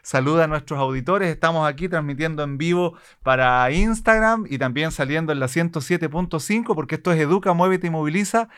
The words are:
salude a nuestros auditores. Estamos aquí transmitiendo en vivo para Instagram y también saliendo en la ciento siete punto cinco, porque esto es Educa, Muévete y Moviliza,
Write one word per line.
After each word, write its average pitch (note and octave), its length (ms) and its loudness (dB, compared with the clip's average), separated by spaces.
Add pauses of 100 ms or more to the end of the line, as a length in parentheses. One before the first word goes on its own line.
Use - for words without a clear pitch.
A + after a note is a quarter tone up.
salude D3 420 2
a - 20 0
nuestros D3+ 320 -4
auditores. C#3 500 0
Estamos D#3+ 400 0
aquí D3 200 -6
transmitiendo D3+ 560 -4
en C#3 140 -6
vivo E3+ 380 0 (280)
para B2+ 480 4
Instagram A3 760 2
y C#3 100 -6
también C#3 340 -2
saliendo D#3 400 -2
en C#3 80 -2
la B2+ 80 -2
ciento E3 320 -2
siete E3 280 -2
punto E3+ 300 -4
cinco, G#3+ 380 -2
porque D#3 200 -6
esto F3+ 140 -2
es D#3+ 80 4
Educa, F3 360 2
Muévete F3+ 340 2
y - 20 -2
Moviliza, F#3+ 680 0